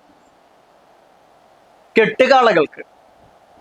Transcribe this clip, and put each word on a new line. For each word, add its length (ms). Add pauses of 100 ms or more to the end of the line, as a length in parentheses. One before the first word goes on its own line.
(2000)
കെട്ടുകാളകൾക്ക് 880 (760)